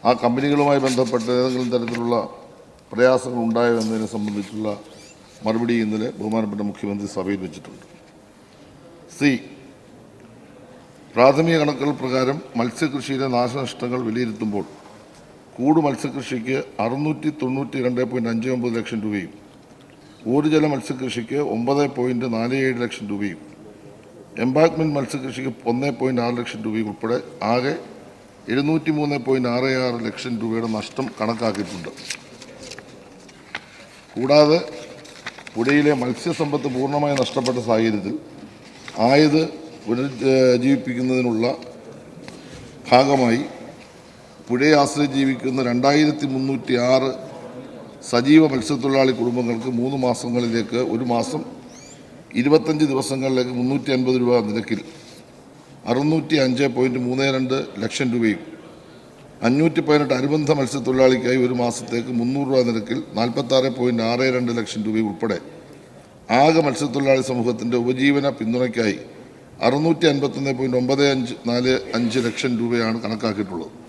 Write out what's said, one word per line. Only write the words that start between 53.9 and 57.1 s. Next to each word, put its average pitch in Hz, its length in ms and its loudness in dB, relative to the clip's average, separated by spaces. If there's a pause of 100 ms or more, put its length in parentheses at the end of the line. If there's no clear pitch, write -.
അൻപത് 127 260 2
രൂപ 120 180 4 (120)
നിരക്കിൽ 110 280 -4 (1120)
അറുന്നൂറ്റി 151 540 0
അഞ്ച് 127 220 2 (100)
പോയിന്റ് 127 280 0
മൂന്ന് 131 300 0